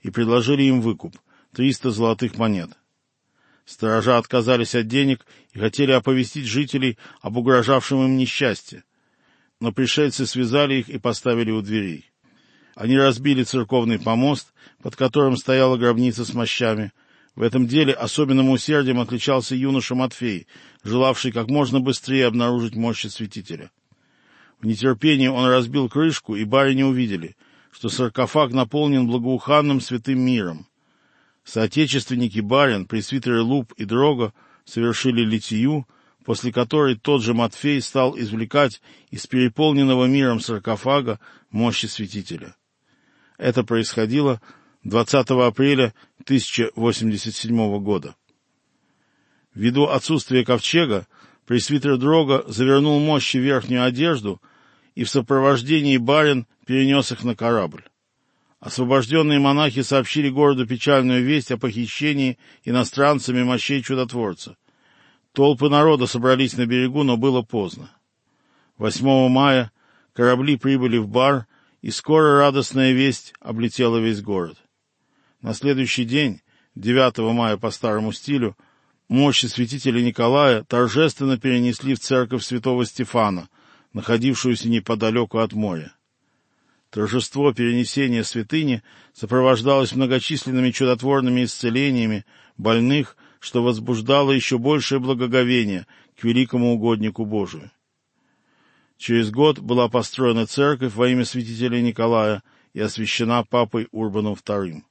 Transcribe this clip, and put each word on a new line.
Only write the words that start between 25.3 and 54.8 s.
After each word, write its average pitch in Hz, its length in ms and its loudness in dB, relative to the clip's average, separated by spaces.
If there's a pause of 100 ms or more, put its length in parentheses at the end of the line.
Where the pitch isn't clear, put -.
разбил 127 420 2
крышку, 143 480 -2
и 107 80 -4
барыни 135 400 2
увидели, 107 520 -2 (360)
что - 160 -8
саркофаг 127 640 -2
наполнен 135 560 0
благоуханным 131 720 0
святым 127 400 -4
миром. 101 480 -2 (720)
Соотечественники 120 960 -2
барин, 110 480 0
пресвитеры 117 560 -2
Луп 127 300 -2
и 107 140 -10
Дрого, 120 460 0 (320)
совершили 117 580 0
литию, 113 640 -2 (360)
после 120 280 -4
которой 131 420 0
тот 139 280 0
же 117 120 0
Матфей 120 480 -2
стал 127 340 0
извлекать 113 640 -2 (300)
из - 160 -14
переполненного 131 800 2
миром 127 340 2
саркофага 113 800 -4 (320)
мощи 113 360 -2
святителя. 98 680 -12 (840)
Это 127 260 0
происходило 113 800 0 (420)
двадцатого 123 640 2
апреля 131 480 2 (300)
тысяча 117 500 0
восемьдесят 113 640 -2
седьмого 113 420 -2
года. 98 380 -4 (1400)
Ввиду 123 300 2
отсутствия 131 600 0
ковчега, 127 640 0 (400)
пресвитер 135 520 0
Дрого 139 500 2
завернул 139 500 2
мощи 147 380 0
в 127 60 0
верхнюю 127 420 0
одежду 127 580 -2 (540)